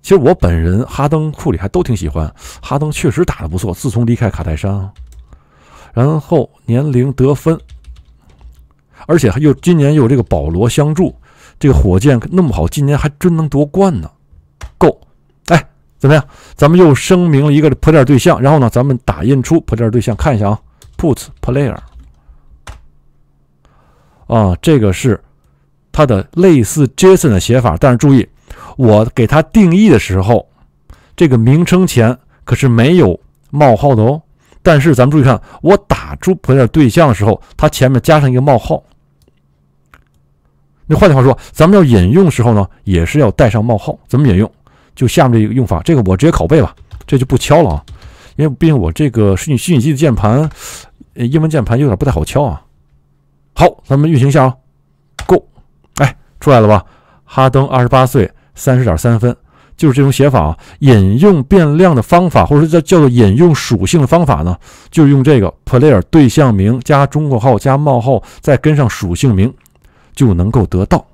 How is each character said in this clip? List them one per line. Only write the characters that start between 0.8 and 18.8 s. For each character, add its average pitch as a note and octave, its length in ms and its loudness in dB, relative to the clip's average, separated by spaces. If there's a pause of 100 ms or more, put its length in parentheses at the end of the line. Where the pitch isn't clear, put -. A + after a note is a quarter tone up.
哈 - 220 -6
登、 D#3 240 -4
库 C#3+ 200 -6
里 E2 60 -4
还 G2+ 100 -8
都 F3+ 140 -4
挺 B2 120 -4
喜 F2 140 -6
欢， D#2 240 -8 (300)
哈 - 160 -8
登 D3+ 120 -6
确 D3 200 -4
实 E3+ 140 -2
打 - 160 -8
得 E2+ 80 -12
不 E2+ 100 -8
错， F2+ 160 -6
自 - 160 -8
从 A#2 160 -4
离 A#2 100 -2
开 A2 140 -2
卡 - 120 -10
戴 D#2+ 140 -6
珊 G2 160 -6
啊， G2 180 -8 (1000)
然 D3 280 -2
后 D3 280 -4 (160)
年 C3 260 -4
龄、 C3 220 -2
得 C3 220 0
分， D#3+ 240 -4 (1500)
而 E3 120 -2
且 C#3 200 0
又， D3 160 0
今 F3 220 -2
年 C#3+ 160 0
又 D3+ 100 2
有 A2+ 60 2
这 C3+ 80 0
个 B2 60 -2
保 D#2 260 -4
罗 F2+ 200 -2
相 D3 260 -2
助， D#3+ 200 -4 (440)
这 D3 100 0
个 C3 60 4
火 F#2 260 0
箭 B2+ 200 2 (100)
那 F3+ 120 0
么 C3+ 100 -2
好， E2+ 140 -4
今 C#3+ 180 -4
年 C#3+ 120 -2
还 D3+ 120 -4 (120)
真 F3 160 0
能 D#3+ 120 -4
夺 C#3+ 180 -2
冠 F3 340 -2
呢， D2+ 100 -14 (680)
够。 - 220 0 (480)
哎， D#3+ 200 -2 (300)
怎 C3+ 100 0
么 D3 60 4
样？ D3 100 0 (300)
咱 D3 160 0
们 E3+ 80 2
又 E3 160 6
声 F3+ 340 0
明 C#3+ 160 0
了 D3 80 0
一 D3 80 2
个 D3+ 120 2
player D#3 320 2
对 C3 140 2
象， D#3+ 220 0
然 C3+ 120 2
后 D#3 60 4
呢， A#2+ 120 2
咱 B2 140 -2